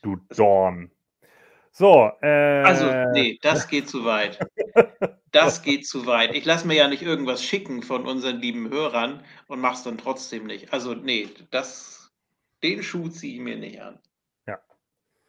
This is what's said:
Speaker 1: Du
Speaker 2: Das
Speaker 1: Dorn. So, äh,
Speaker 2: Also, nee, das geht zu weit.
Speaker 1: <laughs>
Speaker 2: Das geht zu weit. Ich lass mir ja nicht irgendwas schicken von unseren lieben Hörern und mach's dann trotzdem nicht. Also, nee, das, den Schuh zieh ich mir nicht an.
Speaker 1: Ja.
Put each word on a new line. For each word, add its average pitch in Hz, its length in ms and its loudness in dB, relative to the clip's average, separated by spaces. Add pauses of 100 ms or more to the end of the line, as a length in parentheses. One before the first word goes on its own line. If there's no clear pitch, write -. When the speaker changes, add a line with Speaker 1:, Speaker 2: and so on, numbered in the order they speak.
Speaker 1:
Du 98 160 -6 (100)
Speaker 2:
Das - 80 -20
Speaker 1:
Dorn. 95 560 4 (800)
So, 135 400 8 (100)
äh, 147 400 4
Speaker 2:
Also, 135 300 4 (200)
nee, 123 300 0
das 151 240 0
geht 143 220 -4
zu 123 160 -6
weit. 107 340 -2 (380)
Speaker 1:
<laughs> - 400 2 (160)
Speaker 2:
Das 151 300 4
geht 139 240 -2
zu 127 200 -8
weit. 117 280 2
Ich 139 100 -6
lass 165 200 0
mir 165 100 0
ja 147 140 4
nicht 139 140 -4
irgendwas 139 420 -4
schicken 139 400 -6
von 123 200 -6
unseren 127 360 -6
lieben 117 280 -6
Hörern 135 540 -4 (240)
und 131 140 -12
mach's 127 240 -4
dann 117 120 -8
trotzdem 120 480 -10
nicht. 107 280 -12
Also, 123 220 -6
nee, 113 340 -6 (240)
das, - 580 -10 (540)
den 196 180 -4
Schuh 170 280 -8
zieh 143 260 -14
ich 123 40 -14
mir 120 160 -10
nicht 107 240 -16
an. 98 200 -20 (480)
Speaker 1:
Ja. 104 100 -12 (680)